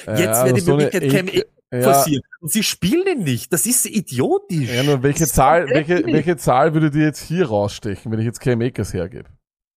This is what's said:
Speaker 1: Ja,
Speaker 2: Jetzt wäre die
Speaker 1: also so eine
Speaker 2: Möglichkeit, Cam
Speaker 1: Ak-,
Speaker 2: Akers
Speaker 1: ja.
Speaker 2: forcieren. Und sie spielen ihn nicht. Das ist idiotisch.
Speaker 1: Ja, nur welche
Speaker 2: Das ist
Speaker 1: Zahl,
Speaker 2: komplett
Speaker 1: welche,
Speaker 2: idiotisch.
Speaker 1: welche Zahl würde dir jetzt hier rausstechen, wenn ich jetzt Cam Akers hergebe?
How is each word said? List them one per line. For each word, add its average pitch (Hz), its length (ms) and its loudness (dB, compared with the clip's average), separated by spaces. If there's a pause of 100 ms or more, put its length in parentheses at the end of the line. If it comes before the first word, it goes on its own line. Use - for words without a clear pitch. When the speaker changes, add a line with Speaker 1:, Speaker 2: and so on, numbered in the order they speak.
Speaker 1:
Ja, - 100 -6
Speaker 2:
Jetzt 123 280 0
wäre - 40 4
die 127 60 4
Speaker 1:
also 170 120 0
so 170 80 4
eine 147 100 4
Speaker 2:
Möglichkeit, 143 260 0
Cam 180 180 2
Speaker 1:
Ak-, - 60 -6
Speaker 2:
Akers - 120 0 (260)
Speaker 1:
ja. 127 200 2
Speaker 2:
forcieren. 139 300 2 (180)
Und 170 120 -10
sie 208 100 0
spielen 285 440 -2 (120)
ihn 202 60 -4
nicht. 127 280 -4
Das 185 140 0
ist 247 200 0
idiotisch. 160 880 -2
Speaker 1:
Ja, 123 80 0
nur 139 200 0
welche 143 180 0
Speaker 2:
Das 160 100 0
ist - 60 -4
Speaker 1:
Zahl, 147 260 4
Speaker 2:
komplett 156 140 0 (120)
Speaker 1:
welche, 175 120 0
Speaker 2:
idiotisch. 339 140 0
Speaker 1:
welche 160 220 0
Zahl 147 380 2
würde 156 160 2
dir 151 140 0
jetzt 151 180 -2
hier 170 260 -2
rausstechen, 104 640 -4
wenn 110 80 -2
ich 110 60 -2
jetzt 120 140 -6
Cam 120 200 0
Akers 117 340 -4
hergebe? 87 340 -10 (480)